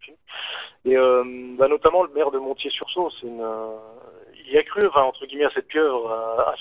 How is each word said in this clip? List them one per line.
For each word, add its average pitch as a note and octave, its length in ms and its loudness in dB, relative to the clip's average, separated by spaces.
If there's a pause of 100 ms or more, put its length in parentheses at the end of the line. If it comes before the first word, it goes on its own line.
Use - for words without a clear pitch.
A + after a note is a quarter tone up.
du - 60 -20
film. - 100 -20 (680)
Et, B2+ 120 4
euh, B2+ 260 6 (340)
bah, C3+ 120 6
notamment D#3+ 340 4
le D3+ 100 -2
maire C#3+ 200 0
de C3+ 60 -2
Montier-sur-Saulx, C3+ 840 -6
c'est A#2+ 80 -12
une, A#2 120 -12
euh, A2 360 -8 (720)
il C3 60 -10
y D3 60 6
a D3+ 60 4
cru, G3+ 240 0
enfin, C#3 140 4
entre C3 240 -2
guillemets, C#3+ 180 -4
à C#3+ 100 2
cette - 140 -4
pieuvre, C3 420 0
à, A2+ 400 -2
à D3 100 -4